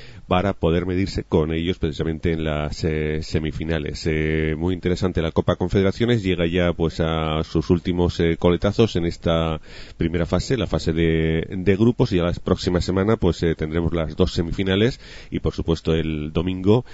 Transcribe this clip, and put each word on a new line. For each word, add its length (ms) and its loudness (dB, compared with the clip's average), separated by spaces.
para 260 2
poder 320 0
medirse 400 -2
con 300 0
ellos 240 -2
precisamente 540 -2
en 120 -2
las, 400 -4
eh, 380 -2
semifinales. 840 -4
Eh, 520 0
muy 160 0
interesante 480 0
la 100 -2
Copa 240 2
Confederaciones, 680 2
llega 240 2
ya, 280 2
pues, 260 0
a 440 0
sus 260 0
últimos, 500 2
eh, 180 2
coletazos 580 2
en 100 0
esta 520 -2
primera 300 0
fase, 320 0
la 80 -2
fase 260 0
de, 560 2
de 280 0
grupos, 360 2
y 40 2
ya 80 2
la 80 0
próxima 380 2
semana, 340 2
pues, 260 0
eh, 120 2
tendremos 400 -2
las 220 -4
dos 180 2
semifinales 680 0
y, 100 -4
por 140 -2
supuesto, 400 0
el 400 -2
domingo 600 2